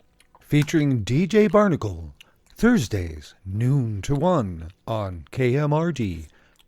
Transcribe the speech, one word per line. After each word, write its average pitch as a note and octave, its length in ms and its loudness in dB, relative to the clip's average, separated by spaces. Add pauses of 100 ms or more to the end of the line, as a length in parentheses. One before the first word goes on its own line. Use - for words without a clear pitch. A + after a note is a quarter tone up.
(400)
featuring C#3+ 600 0
D C3 240 0
J G#3 220 4
Barnacle, B2 680 0 (400)
Thursdays, G2 800 0 (100)
noon A2 580 -2
to C#3+ 120 -2
one B2 540 -2 (180)
on F#2+ 460 -6
K B2+ 240 0
M D3 160 0
R E3 180 0
D, F#2+ 380 -4 (400)